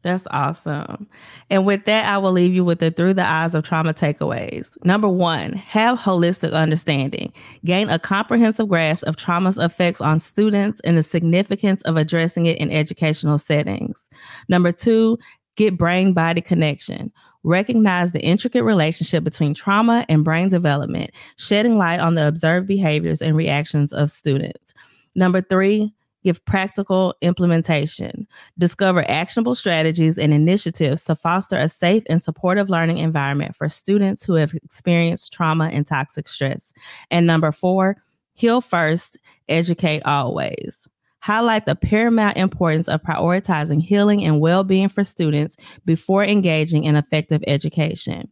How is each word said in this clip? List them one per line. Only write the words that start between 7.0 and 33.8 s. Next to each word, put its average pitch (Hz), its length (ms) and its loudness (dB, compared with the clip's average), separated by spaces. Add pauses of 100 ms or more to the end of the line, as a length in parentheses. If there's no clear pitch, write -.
Gain 185 240 0
a 165 80 0
comprehensive 220 680 0
grasp 165 380 0
of 160 120 -4
trauma's 185 420 0
effects 175 420 -2
on 156 180 2
students 208 680 0
and 170 120 2
the 156 60 4
significance 190 800 0
of 165 160 0
addressing 165 480 0
it 160 100 2
in - 140 -4
educational 156 680 -2
settings. - 720 -4 (400)
Number 175 240 2
two, 226 460 2 (380)
get 208 200 0
brain-body 175 640 2
connection. 165 720 -4 (300)
Recognize 180 680 2
the 165 100 -4
intricate 233 420 0
relationship 165 580 0
between 151 300 -2
trauma 233 560 2
and 156 160 4
brain 165 240 0
development, 170 600 0 (260)
shedding 220 400 2
light 175 240 0
on 165 140 2
the 156 120 2
observed 165 400 0
behaviors 165 540 0
and 156 160 0
reactions 147 560 0
of 147 180 0
students. - 640 -6 (420)
Number 185 280 2
three, 202 500 0 (300)
give 180 220 -2
practical 190 800 -2
implementation. 170 1040 -2 (320)
Discover 180 520 2
actionable 226 440 -2
strategies 160 640 0
and 151 160 2
initiatives 165 680 0
to 160 120 -2
foster 180 400 -2
a 147 100 0
safe 190 440 0
and 165 120 2
supportive 190 460 -2
learning 165 300 0
environment 143 580 -2
for 151 140 -4
students 196 520 -2